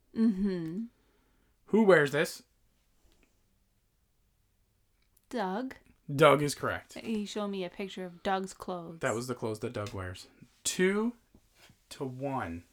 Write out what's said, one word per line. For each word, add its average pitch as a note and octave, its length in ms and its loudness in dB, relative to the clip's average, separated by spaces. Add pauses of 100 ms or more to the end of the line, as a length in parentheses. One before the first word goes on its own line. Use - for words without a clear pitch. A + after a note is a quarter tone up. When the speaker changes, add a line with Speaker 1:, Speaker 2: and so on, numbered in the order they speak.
(180)
Speaker 1:
Mm-hmm. F#3+ 640 0 (840)
Speaker 2:
Who A3 160 6
wears D#3 280 8
this? D3+ 320 -2 (2750)
Speaker 1:
Doug. A3 460 -4 (380)
Speaker 2:
Doug C#3+ 280 8
is C#3+ 140 -2
correct. G2 480 -6
Speaker 1:
He G#3+ 220 -4
showed G3+ 240 -6
me G3 140 -6
a F3 60 -8
picture F#3+ 360 -10
of F3 180 -16
Doug's F#3+ 300 -2
clothes. E3+ 480 -10
Speaker 2:
That B2+ 120 0
was A#2+ 140 -4
the B2 80 -4
clothes A2 240 -6
that - 140 -6
Doug G#2 200 -8
wears. F#2 340 -10 (360)
Two G#3 500 2 (760)
to - 120 -10
one. B2+ 680 -6